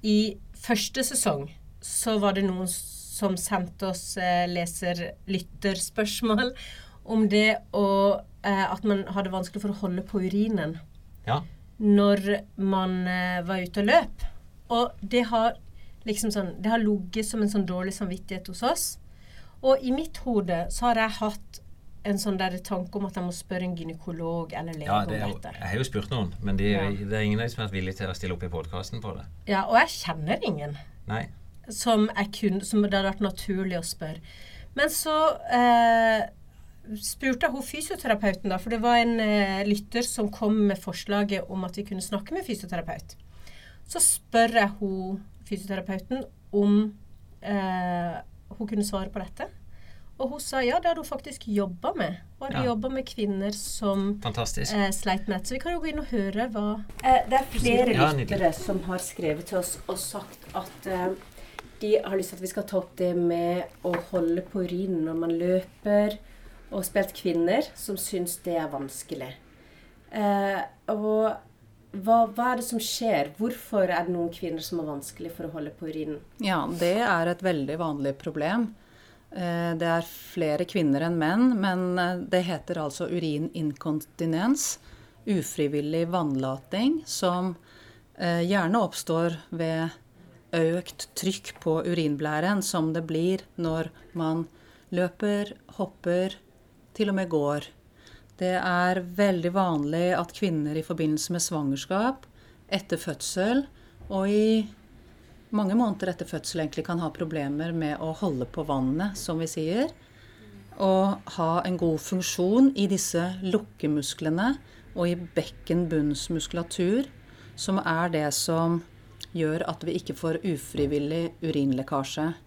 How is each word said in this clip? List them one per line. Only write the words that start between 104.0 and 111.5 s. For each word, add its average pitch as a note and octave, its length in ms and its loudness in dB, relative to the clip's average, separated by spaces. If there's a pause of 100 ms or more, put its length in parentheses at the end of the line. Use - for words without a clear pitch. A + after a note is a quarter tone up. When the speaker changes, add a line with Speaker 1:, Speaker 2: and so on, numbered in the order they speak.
Speaker 3:
og F#3+ 180 0
i G#3+ 400 4 (840)
mange G#3 220 2
måneder G#3 360 2
etter E3+ 160 -4
fødsel D#3+ 340 -4
egentlig D#3 240 -2
kan E3+ 140 -2
ha E3 120 -2
problemer D#3 640 -4
med D#3 240 -2
å D#3+ 160 -4
holde C#3+ 320 -2
på - 200 -6
vannet, D3 500 0
som D#3+ 220 -4
vi E3 80 -2
sier, F3 440 0 (880)
og F#3+ 400 4 (140)
ha E3+ 300 2